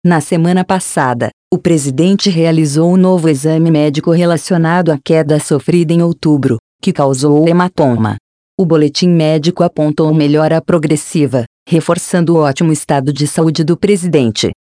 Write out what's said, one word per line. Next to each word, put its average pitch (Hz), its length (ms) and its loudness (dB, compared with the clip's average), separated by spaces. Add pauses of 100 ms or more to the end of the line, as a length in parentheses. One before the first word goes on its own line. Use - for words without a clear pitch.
Na 170 160 2
semana 175 440 0
passada, 127 640 -2 (240)
o 175 60 -2
presidente 165 720 0
realizou 160 640 0
um 185 40 2
novo 185 320 2
exame 160 420 0
médico 151 400 0
relacionado 170 840 0
à 147 100 -2
queda 156 380 0
sofrida 160 520 0
em 170 100 2
outubro, 147 560 0 (220)
que 190 120 -2
causou 147 500 2
o 165 60 2
hematoma. 139 680 0 (420)
O 196 60 0
boletim 156 440 0
médico 160 540 0
apontou 156 520 0
melhora 156 460 2
progressiva, 147 840 -2 (240)
reforçando 170 680 0
o - 20 2
ótimo 156 340 0
estado 147 400 -2
de 143 140 -4
saúde 160 380 -2
do 160 120 0
presidente. 160 760 0 (120)